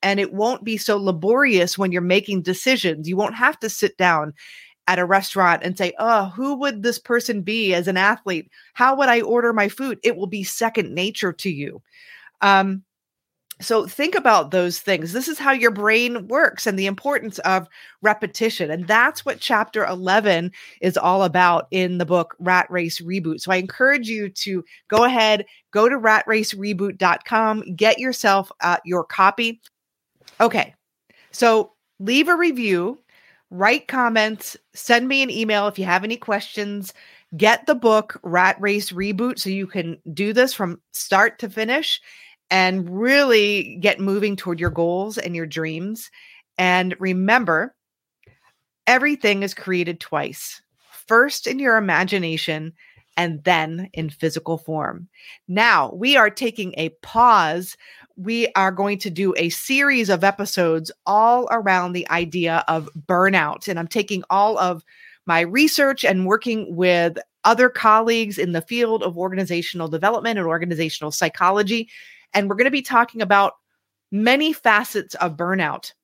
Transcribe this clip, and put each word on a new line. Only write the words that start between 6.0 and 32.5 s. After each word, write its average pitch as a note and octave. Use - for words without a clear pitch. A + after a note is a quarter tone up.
who B3
would B3+
this A#3+
person A#3+
be G#3
as F3
an F#3
athlete? F#3+
How B3+
would C4+
I A#3+
order A#3
my G#3
food?" B3+
It A#3+
will F#3+
be G3
second A3+
nature F#3
to F#3
you. C#3+
Um, G3
so A3
think D4+
about G#3+
those F3
things. E3+
This B3+
is D#4
how C#4
your A#3+
brain G#3+
works C4+
and G3
the F#3+
importance A3
of F#3
repetition. G#3+
And E3+
that's A#3
what -
chapter A3
eleven F#3
is F3+
all F#3+
about F3
in F3+
the F3
book, E3
Rat F3+
Race F3
Reboot. E3+
So F3+
I F#3
encourage A#3+
you G#3+
to F#3
go G#3+
ahead, A3
go G#3+
to C4+
rat A3
race A3
reboot G3
dot F3+
com, G#3+
get G#3+
yourself, G#3
uh, F3
your F3
copy. G3+
Okay. -
So A3+
leave B3+
a F4
review, B3